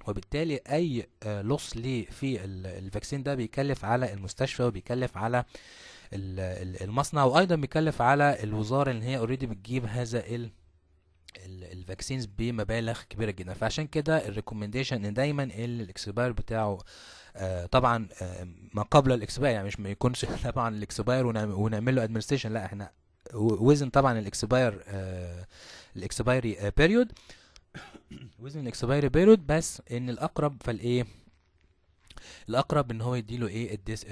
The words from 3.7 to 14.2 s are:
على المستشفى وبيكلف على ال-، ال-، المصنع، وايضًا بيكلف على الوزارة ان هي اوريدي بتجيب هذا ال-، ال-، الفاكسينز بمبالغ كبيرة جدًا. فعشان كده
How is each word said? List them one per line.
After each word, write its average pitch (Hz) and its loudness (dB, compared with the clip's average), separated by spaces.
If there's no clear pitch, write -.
على 120 2
المستشفى 98 -4
وبيكلف 120 -2
على 120 0
ال-، 95 -8
ال-، 92 -6
المصنع، 139 0
وايضًا 165 6
بيكلف 156 0
على 139 6
الوزارة 110 0
ان 113 -4
هي 131 -2
اوريدي 127 -2
بتجيب 113 -6
هذا 117 -4
ال-، 117 -6
ال-، 92 -14
الفاكسينز 90 -8
بمبالغ 113 -2
كبيرة 104 -2
جدًا. 92 -10
فعشان 113 -2
كده 151 0